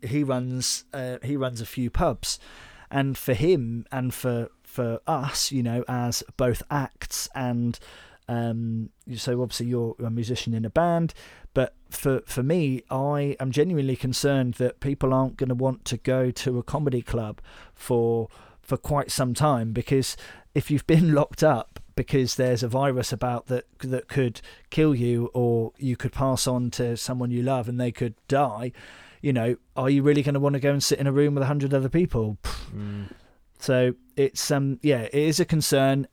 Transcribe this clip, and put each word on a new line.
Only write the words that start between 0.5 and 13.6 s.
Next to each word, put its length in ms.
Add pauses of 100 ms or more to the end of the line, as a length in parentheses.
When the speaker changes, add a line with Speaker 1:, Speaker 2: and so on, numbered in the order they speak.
Speaker 1:
uh, 300
he 120
runs 240
a 60
few 240
pubs, 480 (540)
and 260
for 160
him 560
and 240
for, 340 (140)
for 440
us, 460
you 100
know, 260
as 340 (140)
both 340
acts 640
and, 440 (500)
um, 640 (260)
so 260
obviously 240
you're 320
a 120
musician 440
in 100
a 60
band, 440 (400)
but 200 (160)
for, 360
for 160
me, 480
I 500
am 100
genuinely 460